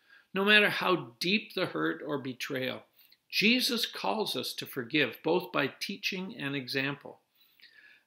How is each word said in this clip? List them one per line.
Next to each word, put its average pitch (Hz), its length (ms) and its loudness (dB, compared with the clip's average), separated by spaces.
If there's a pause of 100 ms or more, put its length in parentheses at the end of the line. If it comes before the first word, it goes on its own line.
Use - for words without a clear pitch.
(340)
no 190 100 2
matter 208 260 8
how 165 480 2
deep 202 360 0
the 180 120 0
hurt 160 360 -2
or 143 160 -4
betrayal. 127 680 -6 (420)
Jesus 240 580 2
calls 196 500 -2
us 120 180 -4
to - 120 -8
forgive, 123 560 0
both 180 280 0
by 139 180 0
teaching 196 680 -6
and 139 180 -4
example. 135 640 -4 (880)